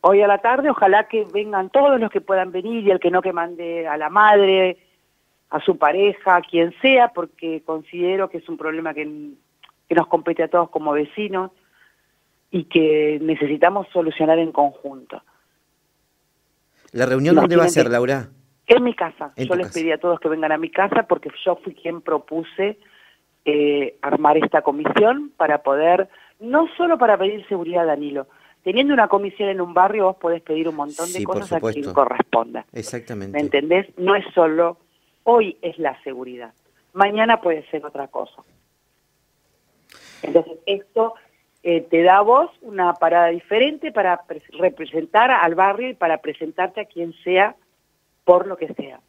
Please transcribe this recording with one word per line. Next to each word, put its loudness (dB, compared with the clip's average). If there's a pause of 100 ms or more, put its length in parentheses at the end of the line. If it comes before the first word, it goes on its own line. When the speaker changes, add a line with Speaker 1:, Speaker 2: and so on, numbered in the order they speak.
Speaker 1:
Hoy 6
a 4
la 4
tarde, 0
ojalá 2
que -4
vengan -6
todos 4
los -2
que -4
puedan -2
venir, -4
y 4
el 2
que 0
no, 2
que -4
mande -8
a -4
la -6
madre, 4 (720)
a -4
su 0
pareja, 2
a 2
quien 0
sea, 6
porque -8
considero -4
que -12
es -14
un -10
problema -6
que, -12 (560)
que -2
nos 4
compete -2
a -2
todos 0
como -4
vecinos, -4 (1000)
y -4
que 0
necesitamos 0
solucionar 2
en -2
conjunto. -4 (1700)
Speaker 2:
¿La 0
reunión 2
Speaker 1:
Nos 6
Speaker 2:
dónde 2
va 6
a 4
Speaker 1:
tienen 0
Speaker 2:
ser, 4
Speaker 1:
que 0
Speaker 2:
Laura? 0 (380)
Speaker 1:
En 6
mi 0
casa. -8
Speaker 2:
En -6
Speaker 1:
Yo -2
Speaker 2:
tu 0
Speaker 1:
les -4
Speaker 2:
casa. -6
Speaker 1:
pedí 0
a -2
todos 0
que -2
vengan 0
a 0
mi -4
casa 0
porque -2 (120)
yo 0
fui -14
quien -10
propuse, -6 (680)
eh, 0
armar 2
esta 2
comisión 0
para 0
poder, 2 (300)
no 0
solo 0
para 4
pedir -4
seguridad, -2
Danilo. -4 (360)
Teniendo 0
una 4
comisión -2
en -4
un -6
barrio, 2
vos 0
podés -2
pedir -4
un -6
montón -8
de -8
Speaker 2:
Sí, -4
por -6
Speaker 1:
cosas -6
a -2
quien -4
Speaker 2:
supuesto. -8
Speaker 1:
corresponda. -2
Speaker 2:
Exactamente. -10
Speaker 1:
¿Me -2
entendés? 0 (100)
No 0
es -2 (100)
solo, 2 (440)
hoy 2
es -10
la -4
seguridad, -14 (400)
mañana 2
puede -2
ser -8
otra -10
cosa. -12 (1800)
Entonces, -2
esto, -4 (480)
eh, 0
te 0
da 6
a 4
vos 4 (100)
una -4
parada 2
diferente -4
para -2
pres-, -16
representar 0
al 2
barrio 0
y -10
para -2
presentarte -8
a -8
quien -10 (100)
sea, 2 (680)
por 6
lo -8
que -8
sea. -14